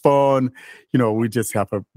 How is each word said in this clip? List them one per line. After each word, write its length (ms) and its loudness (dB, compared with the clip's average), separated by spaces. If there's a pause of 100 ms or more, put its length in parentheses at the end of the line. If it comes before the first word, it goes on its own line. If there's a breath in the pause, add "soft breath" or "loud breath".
phone, 480 2 (420 loud breath)
you 60 2
know, 140 2
we 160 -2
just 240 -4
have 200 -4
a 120 -6 (120)